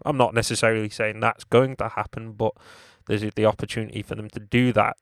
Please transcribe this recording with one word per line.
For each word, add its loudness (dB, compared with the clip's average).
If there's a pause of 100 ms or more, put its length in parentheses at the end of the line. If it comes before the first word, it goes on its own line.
I'm 0
not 4
necessarily 0
saying -6
that's -2
going 4
to -4
happen, -8
but -2 (540)
there's 0
the -2
opportunity -2
for -10
them -12
to -12
do 2
that. 2